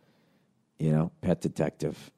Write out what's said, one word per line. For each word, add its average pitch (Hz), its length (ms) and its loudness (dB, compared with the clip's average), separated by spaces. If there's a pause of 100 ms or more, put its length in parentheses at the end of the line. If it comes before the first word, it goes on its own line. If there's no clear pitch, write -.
(800)
you 78 140 2
know, 80 180 2 (120)
Pet 85 180 2
Detective. - 760 -4